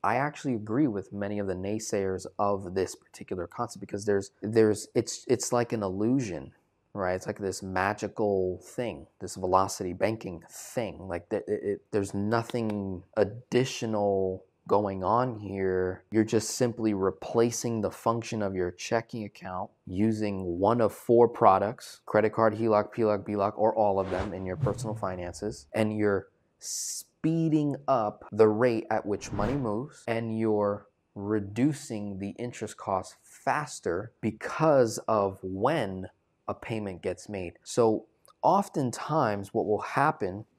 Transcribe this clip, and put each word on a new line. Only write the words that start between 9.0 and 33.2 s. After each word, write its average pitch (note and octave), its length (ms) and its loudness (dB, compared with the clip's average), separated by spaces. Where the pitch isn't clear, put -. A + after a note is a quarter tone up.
this - 160 -10
velocity F#2+ 580 2
banking F#2+ 560 -2
thing. F#2 580 -8
Like, F2 220 -8
th-, G#2 180 -2
it, G#2 160 -2
it, G2+ 160 -2
there's G2+ 220 -2
nothing G#2 920 -2
additional G#2 1300 0
going G2 380 0
on A#2 340 2
here. F#2+ 720 -2
You're A2 140 4
just A2 280 0
simply A#2 420 0
replacing A#2 880 0
the G2+ 80 -2
function A2+ 500 -2
of G2 140 -2
your F2+ 160 0
checking A2+ 540 -4
account F#2+ 460 -10
using G2 720 0
one A2+ 220 4
of G#2 140 4
four A#2 340 6
products, G2+ 800 4
credit G#2+ 260 4
card, A2+ 220 4
heloc, G#2+ 400 2
P A#2 100 0
loc, G#2 220 2
B G#2 100 -2
loc, G2+ 220 0
or G#2+ 160 4
all G2+ 260 2
of F#2+ 100 -2
them F#2+ 220 -4
in F#2 140 -8
your F#2 100 -4
personal G#2+ 380 -2
finances. F#2 800 -8
And G#2+ 200 0
you're G2+ 340 2
speeding D#3 1160 0
up A2+ 440 0
the A2 160 8
rate A2+ 420 2
at A2 140 0
which G2+ 280 -4
money G#2 200 0
moves, C3 560 -4
and A2+ 300 -2
you're G#2 480 2
reducing G#2 1040 -2
the G2+ 120 -6
interest - 480 -10
costs F#2+ 440 -4